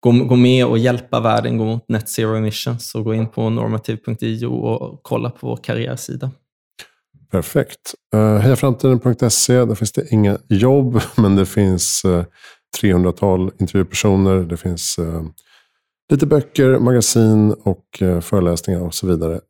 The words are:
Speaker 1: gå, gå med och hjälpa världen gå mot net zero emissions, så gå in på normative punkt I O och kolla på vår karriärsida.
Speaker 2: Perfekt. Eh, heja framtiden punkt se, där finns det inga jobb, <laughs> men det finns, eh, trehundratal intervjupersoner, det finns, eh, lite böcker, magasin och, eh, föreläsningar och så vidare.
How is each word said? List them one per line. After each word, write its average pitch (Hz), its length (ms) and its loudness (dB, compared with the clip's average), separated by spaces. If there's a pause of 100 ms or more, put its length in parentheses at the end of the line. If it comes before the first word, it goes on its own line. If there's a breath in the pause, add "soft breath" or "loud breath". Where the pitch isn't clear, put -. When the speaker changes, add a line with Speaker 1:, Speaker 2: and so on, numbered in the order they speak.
Speaker 1:
gå, 120 120 4
gå 123 240 4
med 123 300 4
och 117 120 2
hjälpa 120 420 0
världen 113 380 0
gå 110 60 0
mot 113 240 -6
net 113 200 -4
zero 110 280 -2
emissions, 110 540 -6
så 113 120 -8
gå 110 120 -2
in 110 140 -4
på 113 220 -4
normative 110 540 -4
punkt 113 180 -8
I 113 240 -6
O 123 80 -4
och 117 480 -6
kolla 120 280 -6
på - 160 -16
vår 117 100 -6
karriärsida. 123 760 -8 (1000 loud breath)
Speaker 2:
Perfekt. - 640 -4 (200)
Eh, 107 240 4
heja 123 180 4
framtiden 131 420 0
punkt 120 340 0
se, 123 320 2
där 110 100 -2
finns - 180 -6
det - 200 -4
inga 104 260 2 (100)
jobb, 123 600 2
<laughs> - 80 -8
men 98 200 4
det 95 100 2
finns, 95 580 -2
eh, 87 200 2 (560 loud breath)
trehundratal 92 760 0
intervjupersoner, 95 800 0
det 87 200 -4
finns, - 420 -8
eh, 82 240 -6 (880 soft breath)
lite 143 140 2
böcker, 135 520 2
magasin 110 760 4
och, - 500 -6
eh, 90 180 0
föreläsningar 87 600 -2
och 87 140 -8
så - 120 -6
vidare. 82 440 -2